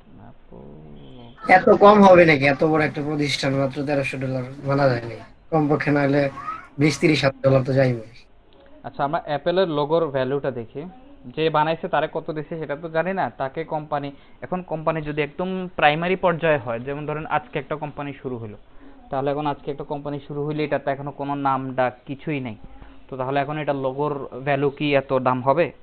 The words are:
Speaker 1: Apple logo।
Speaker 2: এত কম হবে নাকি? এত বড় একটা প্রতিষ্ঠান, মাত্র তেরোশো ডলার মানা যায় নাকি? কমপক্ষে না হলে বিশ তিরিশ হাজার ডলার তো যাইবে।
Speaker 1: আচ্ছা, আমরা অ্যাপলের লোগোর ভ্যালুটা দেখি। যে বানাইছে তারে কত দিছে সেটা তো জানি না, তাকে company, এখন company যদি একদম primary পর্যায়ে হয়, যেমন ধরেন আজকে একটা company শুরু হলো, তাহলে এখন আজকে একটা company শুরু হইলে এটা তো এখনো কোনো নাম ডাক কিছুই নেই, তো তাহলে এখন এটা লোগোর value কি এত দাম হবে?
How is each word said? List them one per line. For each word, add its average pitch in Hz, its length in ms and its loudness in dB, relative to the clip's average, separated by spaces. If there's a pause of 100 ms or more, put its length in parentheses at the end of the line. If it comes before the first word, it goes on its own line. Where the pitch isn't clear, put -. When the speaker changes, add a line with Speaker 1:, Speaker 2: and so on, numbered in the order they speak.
(300)
Speaker 1:
Apple - 280 -20
logo। 143 960 -6
Speaker 2:
এত 185 160 6
কম 202 320 8
হবে 180 240 10
নাকি? 143 200 4
এত 143 180 2
বড় 156 220 2
একটা 143 160 -4
প্রতিষ্ঠান, 143 520 -2
মাত্র 135 320 -2
তেরোশো 139 320 -2
ডলার 131 260 -4 (200)
মানা 139 260 2
যায় 120 120 0
নাকি? 113 140 -10 (360)
কমপক্ষে 151 400 2
না 143 100 4
হলে 139 280 2 (480)
বিশ 143 220 2
তিরিশ 151 260 4
হাজার 135 240 2
ডলার 135 140 4
তো 131 100 -2
যাইবে। 127 280 2 (840)
Speaker 1:
আচ্ছা, - 200 -6
আমরা 151 220 -2
অ্যাপলের 175 420 0
লোগোর 156 400 0
ভ্যালুটা 135 440 -2
দেখি। 120 320 -8 (420)
যে 156 240 0
বানাইছে 156 380 0
তারে 156 240 0
কত 160 200 -6
দিছে 156 280 -8
সেটা 143 160 -6
তো 165 140 -10
জানি 165 240 -2
না, 160 160 -2
তাকে 135 340 -6
company, 151 480 -6 (300)
এখন 180 200 -6
company 160 400 -4
যদি 147 200 -4
একদম 180 540 -6
primary 165 400 4
পর্যায়ে 165 420 2
হয়, 117 220 -6
যেমন 143 260 -8
ধরেন 151 200 -6
আজকে 151 340 -4
একটা 147 160 -8
company 143 380 -8
শুরু 127 240 -8
হলো, 107 200 -12 (520)
তাহলে 139 220 -2
এখন 147 160 -4
আজকে 143 240 -6
একটা 143 120 -8
company 147 440 -8
শুরু 147 200 -6
হইলে 151 160 -4
এটা 143 160 -2
তো 139 120 -4
এখনো 139 200 -8
কোনো 139 240 -6
নাম 135 400 -2
ডাক 127 180 0 (120)
কিছুই 143 340 -6
নেই, 120 160 -8 (540)
তো 131 80 -12
তাহলে 135 220 -2
এখন 147 180 -4
এটা 143 160 -2
লোগোর 139 540 -4 (160)
value 143 260 2
কি 143 260 0
এত 135 180 0
দাম 127 300 2
হবে? 139 280 2 (120)